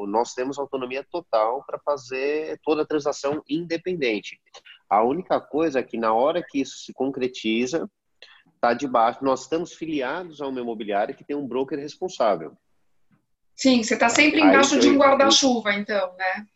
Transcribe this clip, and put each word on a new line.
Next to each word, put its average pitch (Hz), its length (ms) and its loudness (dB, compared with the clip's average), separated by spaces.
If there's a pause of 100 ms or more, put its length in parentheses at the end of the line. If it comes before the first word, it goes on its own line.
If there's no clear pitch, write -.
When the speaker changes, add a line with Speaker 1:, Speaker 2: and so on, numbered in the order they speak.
Speaker 1:
nós 110 260 -2
temos 135 260 -6
autonomia 131 520 -8
total 123 560 -2
pra 147 120 -10
fazer 147 840 -4
toda 151 180 0
a 151 40 -6
transação 147 600 -2
independente. 165 920 -4 (480)
A 104 160 4
única 147 340 0
coisa 143 420 -2
é - 20 0
que - 160 -8
na 113 160 2
hora 156 280 2
que - 180 -6
isso - 180 -6
se - 160 -18
concretiza, 127 920 -2 (680)
tá 120 140 2
debaixo, 123 500 0
nós 131 200 0
estamos 165 320 -6
filiados 156 680 -6
a 143 60 -6
uma 131 140 -6
imobiliária 107 540 -4
que - 100 -20
tem 143 120 -6
um 143 100 -6
broker 135 320 -4
responsável. 143 800 -4 (1000)
Speaker 2:
Sim, 254 280 4
você 214 160 -2
tá 233 100 4
sempre 302 320 4
Speaker 1:
Aí 294 80 6
Speaker 2:
embaixo 277 320 6
de 269 80 8
um 285 60 6
Speaker 1:
eu 277 40 6
Speaker 2:
guarda-chuva, 269 760 4
então, 202 420 -4
né? 190 400 -4